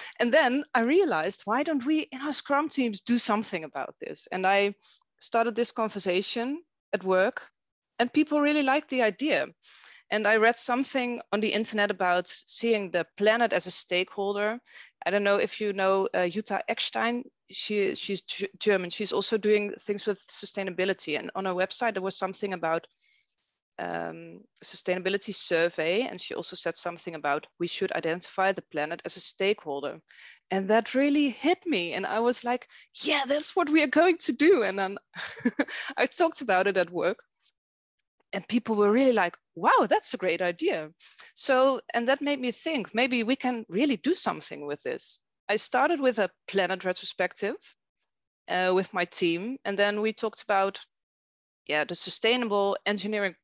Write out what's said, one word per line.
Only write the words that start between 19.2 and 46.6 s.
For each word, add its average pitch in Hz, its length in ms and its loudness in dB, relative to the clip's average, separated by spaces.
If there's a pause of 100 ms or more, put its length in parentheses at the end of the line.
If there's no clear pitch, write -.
doing 208 420 2
things 202 280 -6
with 196 200 -2
sustainability. 185 920 -2
And - 180 -8
on 196 100 -4
her 185 80 -2
website, 185 400 -2
there 190 80 -6
was 190 160 -4
something 190 360 -6
about, 165 340 -4 (880)
um, 165 640 -8 (220)
sustainability 185 720 -4
survey. 170 680 0
And - 180 -6
she - 140 -10
also - 220 -4
said - 200 -4
something 170 400 -8
about 147 320 -2 (120)
we 175 80 -2
should - 260 -4
identify 175 580 -2
the 190 120 -6
planet 156 420 -6
as 208 100 -4
a - 60 0
stakeholder. 156 800 -2 (520)
And 190 160 -2
that 226 280 2
really 285 340 4
hit 311 360 0
me. 175 280 -2
And 196 140 -4
I 214 120 -2
was 240 240 0
like, 240 240 -4 (360)
"Yeah, 285 240 2
that's 294 280 0
what 339 140 2
we 302 140 6
are 294 40 4 (140)
going 349 160 6
to - 160 0
do." 302 300 6
And 190 160 -2
then 196 180 -4 (160)
<laughs> - 840 -6
I 262 100 4
talked 330 340 0
about 196 260 4
it 190 100 2
at 175 120 2
work. 175 300 -2 (1120)
And 196 140 -8
people 226 280 0
were 208 160 6
really 254 220 6
like, 180 240 0 (180)
"Wow, 233 320 4
that's - 260 2
a 240 40 -4
great 180 240 -2
idea." 175 480 -2 (460)
So, 262 460 4 (120)
and 233 140 -2
that 277 140 2
made 285 180 -2
me 247 120 -2
think, 285 420 -4
maybe 240 300 2
we 247 120 2
can 247 340 -2
really 233 280 2
do 311 180 0
something 151 520 -4
with 147 160 -6
this. - 360 -6 (280)
I 208 80 2
started 277 460 2
with 247 180 2
a 190 100 0 (180)
planet 185 360 -2